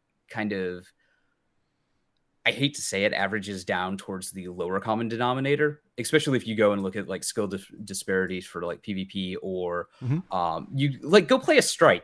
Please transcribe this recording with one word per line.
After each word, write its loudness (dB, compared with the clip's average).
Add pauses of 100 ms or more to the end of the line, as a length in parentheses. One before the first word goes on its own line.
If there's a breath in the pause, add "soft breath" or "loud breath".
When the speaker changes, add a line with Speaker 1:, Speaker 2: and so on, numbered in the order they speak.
(280)
Speaker 1:
kind -4
of, -4 (1600)
I 2
hate 0
to -8
say -2
it, 2
averages -4
down -2
towards -8
the -10
lower -4
common -2
denominator, 0 (160)
especially 2
if -2
you -4
go 6
and -2
look -4
at, -6
like, -6
skill -2
dif-, -8 (140)
disparities -2
for, -8
like, -6
P -6
V -4
P -6
or, -4 (160 loud breath)
Speaker 2:
Mm-hmm. -2
Speaker 1:
um, -2
you, 0
like, 6
go 6
play 4
a 8
Strike. 6